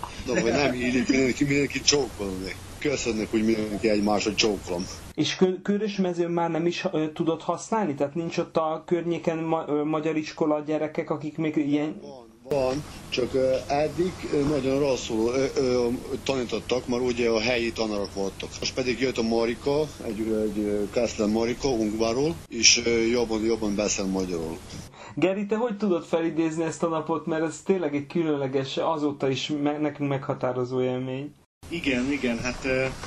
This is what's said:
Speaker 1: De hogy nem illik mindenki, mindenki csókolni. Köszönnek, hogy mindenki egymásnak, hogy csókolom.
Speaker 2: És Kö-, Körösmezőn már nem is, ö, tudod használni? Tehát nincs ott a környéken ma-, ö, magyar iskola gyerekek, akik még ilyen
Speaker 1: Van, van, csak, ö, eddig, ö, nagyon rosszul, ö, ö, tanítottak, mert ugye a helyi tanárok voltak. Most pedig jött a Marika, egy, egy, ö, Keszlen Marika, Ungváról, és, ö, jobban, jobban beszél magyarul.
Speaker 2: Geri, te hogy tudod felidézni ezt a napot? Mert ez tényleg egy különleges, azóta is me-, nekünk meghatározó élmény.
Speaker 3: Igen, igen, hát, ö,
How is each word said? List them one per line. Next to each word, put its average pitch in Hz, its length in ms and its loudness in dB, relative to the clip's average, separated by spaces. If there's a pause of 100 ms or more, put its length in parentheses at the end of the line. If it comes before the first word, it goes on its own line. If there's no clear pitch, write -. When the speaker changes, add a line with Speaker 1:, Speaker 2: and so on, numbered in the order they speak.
(260)
Speaker 1:
De 123 140 0
hogy 113 120 2
nem 131 220 2
illik 123 340 0
mindenki, 131 360 2
mindenki 139 360 0
csókolni. 98 760 0 (240)
Köszönnek, 117 520 -2
hogy 110 140 2
mindenki 107 440 2
egymásnak, 104 340 4 (100)
hogy - 20 -6
csókolom. 92 520 0 (280)
Speaker 2:
És 151 220 0
Kö-, 185 260 2
Körösmezőn 190 680 0
már 170 200 0
nem 165 160 0
is, 175 260 0
ö, 156 200 0
tudod 165 300 0
használni? 175 520 -2
Tehát 143 200 -2
nincs 165 240 -4
ott 170 180 -2
a 160 300 0
környéken 165 520 0
ma-, 160 300 0
ö, 147 160 2
magyar 156 320 0
iskola 151 500 0
gyerekek, 151 440 -2
akik 151 260 -6
még 156 200 -2
ilyen 147 460 0
Speaker 1:
Van, 135 580 -4
van, 131 240 0 (240)
csak, 127 260 0
ö, 131 200 4 (140)
eddig, 151 440 2 (200)
ö, 147 160 4
nagyon 135 300 2
rosszul, 120 560 2
ö, 135 100 2 (120)
ö, 127 300 4 (380)
tanítottak, 123 640 0
mert 123 160 0
ugye 120 260 2
a 113 120 4
helyi 117 320 0
tanárok 104 420 -2
voltak. 98 340 -4 (100)
Most - 160 -4
pedig 123 260 0
jött 127 180 0
a 120 40 2
Marika, 117 580 2 (260)
egy, 110 140 -4
egy, 107 380 0
ö, 104 320 0
Keszlen 110 400 0
Marika, 117 380 0
Ungváról, 113 640 0 (140)
és, 120 360 4
ö, 117 60 2
jobban, 113 540 2
jobban 110 300 2
beszél 101 300 0
magyarul. 90 540 -2 (560)
Speaker 2:
Geri, 285 320 2
te 214 100 0
hogy 226 200 -2
tudod 175 280 2
felidézni 165 600 0
ezt 156 180 -4
a 170 60 4
napot? 156 380 -2
Mert 160 180 0
ez 156 200 -4
tényleg 170 300 2
egy 143 120 -2
különleges, 139 720 0
azóta 147 540 0
is 135 220 -2 (100)
me-, 147 160 0
nekünk 147 300 -2
meghatározó 127 760 -2
élmény. 131 520 -2 (340)
Speaker 3:
Igen, 135 440 0
igen, 123 260 0
hát, 123 260 -4
ö, 131 200 2 (220)